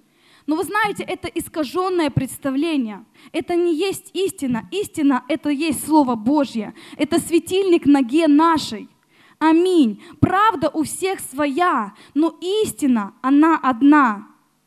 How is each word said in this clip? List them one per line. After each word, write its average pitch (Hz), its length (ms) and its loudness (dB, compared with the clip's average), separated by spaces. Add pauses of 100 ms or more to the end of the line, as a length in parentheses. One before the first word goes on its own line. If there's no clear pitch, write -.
(460)
Но 302 100 -2
вы 349 80 -4
знаете, 415 380 -4
это 359 260 -10
искаженное 330 800 -4
представление, 269 960 -4 (280)
это 349 240 -4
не 349 180 0
есть 370 400 -6
истина. 269 560 -4
Истина — 311 580 -2
это 302 220 -4
есть 294 340 -4
Слово 285 300 2
Божье, 226 580 -2 (240)
это 302 240 0
светильник 349 640 0
ноге 285 420 4
нашей. 294 640 2 (500)
Аминь. 320 640 2 (160)
Правда 370 520 2
у 320 120 -4
всех 381 380 -6
своя, 285 720 -2 (220)
но 320 240 0 (240)
истина, 240 580 -2
она 294 420 4
одна. 262 640 2 (400)